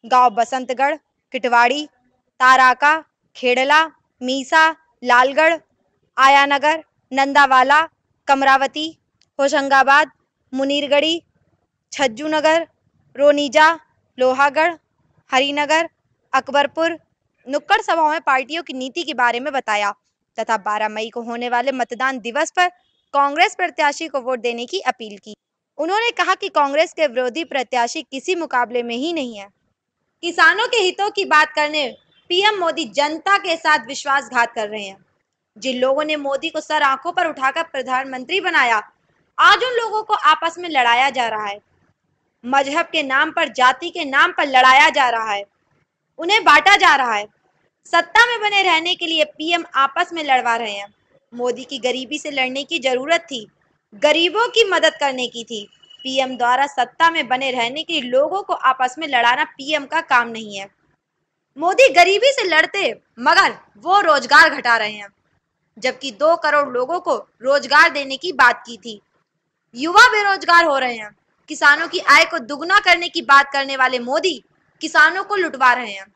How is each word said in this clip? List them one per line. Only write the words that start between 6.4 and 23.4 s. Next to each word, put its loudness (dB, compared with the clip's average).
नंदावाला, 4
कमरावती, 2
होशंगाबाद, 2
मुनीरगढ़ी, -2
छज्जूनगर, -2
रोनीजा, 4
लोहागढ़, 2
हरिनगर, 0
अकबरपुर -2
नुक्कड़ -2
सभाओं 0
में -4
पार्टियों -4
की -16
नीति -10
के -8
बारे 0
में -8
बताया -4
तथा -4
बारह -4
मई -8
को -12
होने -8
वाले -2
मतदान -6
दिवस -6
पर 0
कांग्रेस 2